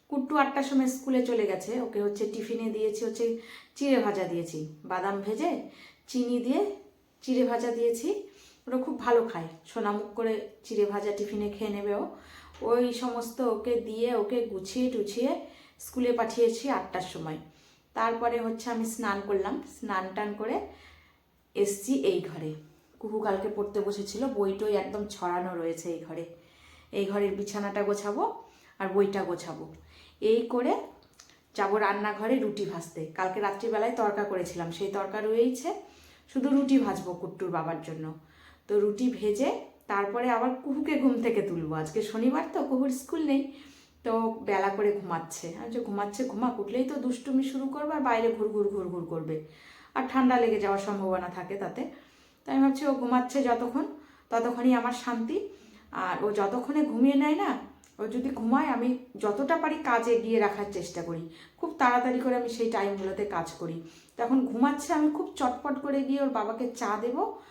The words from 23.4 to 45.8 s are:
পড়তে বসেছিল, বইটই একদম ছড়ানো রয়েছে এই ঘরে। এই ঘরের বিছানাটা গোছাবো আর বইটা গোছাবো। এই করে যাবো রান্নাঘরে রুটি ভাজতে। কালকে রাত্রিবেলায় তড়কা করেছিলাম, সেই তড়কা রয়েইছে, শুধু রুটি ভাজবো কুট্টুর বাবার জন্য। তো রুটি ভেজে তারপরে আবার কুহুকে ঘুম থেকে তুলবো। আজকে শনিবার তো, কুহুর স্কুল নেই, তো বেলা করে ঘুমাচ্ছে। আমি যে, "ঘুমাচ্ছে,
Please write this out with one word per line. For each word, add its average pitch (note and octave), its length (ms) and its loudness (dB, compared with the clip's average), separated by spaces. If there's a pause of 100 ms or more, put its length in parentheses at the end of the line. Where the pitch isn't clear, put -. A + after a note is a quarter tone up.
পড়তে G3+ 260 -2
বসেছিল, G3+ 460 -4
বইটই G3+ 480 0
একদম G3 320 -2
ছড়ানো F3+ 480 -4
রয়েছে E3 380 -4
এই D#3+ 120 -10
ঘরে। E3 200 -10 (680)
এই G3+ 140 -2
ঘরের G3 300 0
বিছানাটা G3+ 480 -2
গোছাবো G#3 600 -2 (360)
আর F#3+ 80 -2
বইটা F#3+ 360 2
গোছাবো। E3 500 -8 (480)
এই A3+ 200 6
করে B3+ 400 0 (720)
যাবো G3+ 220 2
রান্নাঘরে G#3 600 2
রুটি G#3 260 -2
ভাজতে। E3+ 400 -8
কালকে F#3 340 -2
রাত্রিবেলায় A3 560 0
তড়কা G#3 280 0
করেছিলাম, F3 480 -4
সেই G3 200 -4
তড়কা G3+ 300 -4
রয়েইছে, B3 520 2 (600)
শুধু A#3+ 160 0
রুটি C4+ 300 6
ভাজবো F#3 340 -2
কুট্টুর F3+ 360 -6
বাবার D#3+ 320 -2
জন্য। D#3 320 -8 (540)
তো G#3 120 4
রুটি G#3 300 4
ভেজে B3 500 0 (280)
তারপরে G#3 420 0
আবার B3 260 2
কুহুকে D4 440 0
ঘুম A#3+ 220 4
থেকে A3 200 2
তুলবো। E3 340 -2
আজকে D#3 260 -2
শনিবার B3+ 420 2 (100)
তো, D4 100 0
কুহুর C4+ 260 2
স্কুল D#4 360 -4
নেই, C#4 280 2 (500)
তো A3+ 280 2
বেলা G3 380 2
করে G3+ 220 2 (100)
ঘুমাচ্ছে। E3+ 600 -6
আমি A#3 100 -8
যে, A#3+ 80 -2
"ঘুমাচ্ছে, G3+ 440 -2